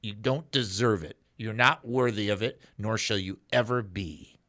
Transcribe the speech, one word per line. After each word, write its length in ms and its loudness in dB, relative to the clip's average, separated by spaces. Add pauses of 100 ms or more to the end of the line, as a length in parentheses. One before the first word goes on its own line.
You 140 -8
don't 380 -2
deserve 500 2
it. 140 -12 (200)
You're 180 -6
not 300 4
worthy 440 0
of 120 2
it, 200 -4 (180)
nor 200 -2
shall 200 0
you 220 -4 (120)
ever 300 2
be. 560 -8 (100)